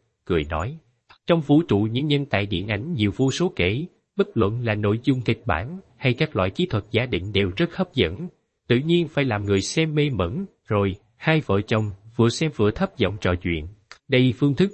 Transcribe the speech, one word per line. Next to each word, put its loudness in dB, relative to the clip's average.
cười 0
nói, -6
"Trong 2
vũ 4
trụ 0
những -2
nhân 0
tài -2
điện -4
ảnh -4
nhiều 2
vô 2
số -2
kể, 0
bất -2
luận 0
là 0
nội 0
dung 0
kịch -2
bản -4
hay 0
các -2
loại 0
kỹ -2
thuật -2
giả 0
định -4
đều 2
rất -2
hấp -4
dẫn, -2
tự 4
nhiên 2
phải -2
làm -2
người 2
xem -2
mê 2
mẩn." -2
Rồi, 0
hai 2
vợ 0
chồng -2
vừa 4
xem -2
vừa 4
thấp -4
giọng 0
trò 2
chuyện. -4
Đây 4
phương 2
thức 2